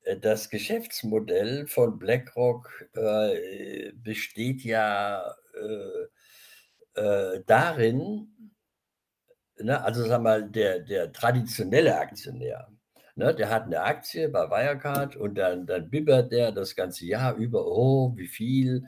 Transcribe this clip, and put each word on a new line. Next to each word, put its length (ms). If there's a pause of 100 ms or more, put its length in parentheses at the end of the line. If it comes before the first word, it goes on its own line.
äh, 140
das 340
Geschäftsmodell 1160
von 300
BlackRock, 960
äh, 960
besteht 720
ja, 720 (1600)
äh, 60
äh, 460
darin, 1080 (1040)
ne, 240
also 200
sag 180
mal, 280
der, 300
der 320
traditionelle 840
Aktionär, 720 (460)
ne, 200
der 160
hat 140
eine 180
Aktie 460
bei 220
Wirecard 640
und 200
dann, 300
dann 240
bibbert 420
der 200
das 220
ganze 320
Jahr 300
über, 300
"Oh, 500
wie 100
viel 600